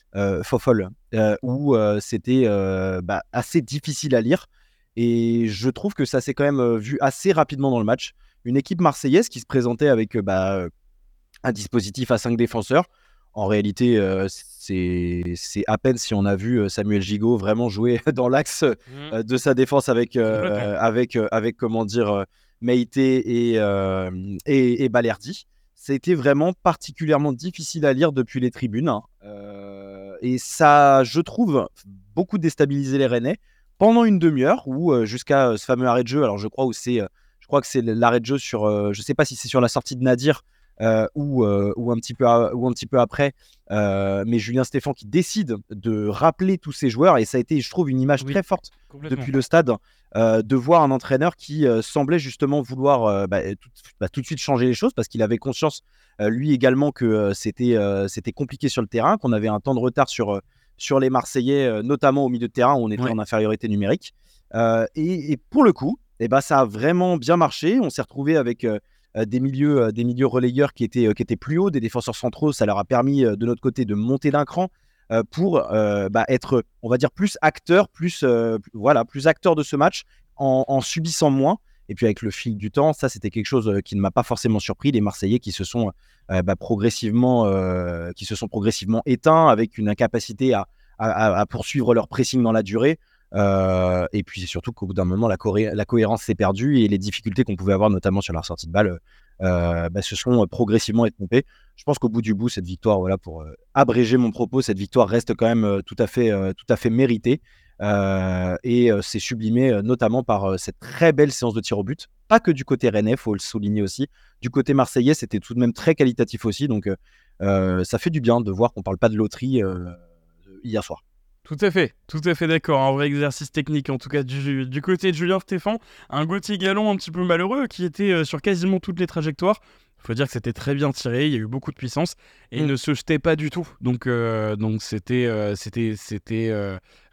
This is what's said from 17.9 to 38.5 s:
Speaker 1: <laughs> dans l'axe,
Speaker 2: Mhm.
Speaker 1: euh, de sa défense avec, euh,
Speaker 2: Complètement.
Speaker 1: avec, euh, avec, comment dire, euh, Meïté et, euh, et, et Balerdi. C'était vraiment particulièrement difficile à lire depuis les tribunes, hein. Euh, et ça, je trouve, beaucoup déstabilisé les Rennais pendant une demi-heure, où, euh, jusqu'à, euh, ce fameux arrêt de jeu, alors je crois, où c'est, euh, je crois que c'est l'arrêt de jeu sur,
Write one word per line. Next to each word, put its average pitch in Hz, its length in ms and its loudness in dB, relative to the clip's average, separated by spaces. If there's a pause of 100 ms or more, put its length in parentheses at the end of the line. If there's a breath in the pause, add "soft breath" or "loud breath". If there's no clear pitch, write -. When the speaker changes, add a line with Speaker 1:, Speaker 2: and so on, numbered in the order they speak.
Speaker 1:
<laughs> 151 80 0
dans 123 160 0
l'axe, 143 320 -2
Speaker 2:
Mhm. 139 500 -4
Speaker 1:
euh, 113 100 -4
de 113 140 -2
sa 139 160 2
défense 131 380 2
avec, 120 260 0
euh, 113 240 0
Speaker 2:
Complètement. 104 400 -2
Speaker 1:
avec, 117 360 0
euh, 107 140 0
avec, 113 280 -2
comment 113 260 -2
dire, 104 260 -2
euh, 98 140 0 (380)
Meïté 123 880 0
et, 113 80 2
euh, 95 520 -2 (360)
et, 127 380 2
et 127 40 0
Balerdi. 117 580 -4 (280)
C'était 139 400 -2
vraiment 147 400 2
particulièrement 151 800 0
difficile 156 500 -8
à 139 80 4
lire 147 200 2
depuis 131 280 -4
les 123 100 0
tribunes, 120 380 -4
hein. 110 140 -2 (200)
Euh, 101 1000 -18
et 123 160 0
ça, 143 680 6
je 143 160 -2
trouve, 160 480 0 (460)
beaucoup 202 240 -2
déstabilisé 143 580 0
les 135 100 2
Rennais 120 300 0 (400)
pendant 226 280 6
une 208 140 4
demi-heure, 160 480 2
où, 143 280 0
euh, 117 100 4
jusqu'à, 127 460 2
euh, 110 80 0
ce - 80 -14
fameux 127 200 0
arrêt 123 180 2
de 113 40 -12
jeu, 139 160 0
alors 104 140 0
je 104 100 -6
crois, 131 160 -2
où 123 80 0
c'est, 117 300 -2
euh, 95 40 -4 (340)
je - 60 -20
crois 143 140 2
que - 60 -6
c'est 127 160 -2
l'arrêt 117 380 2
de 113 40 -10
jeu 135 140 -2
sur, 107 260 -4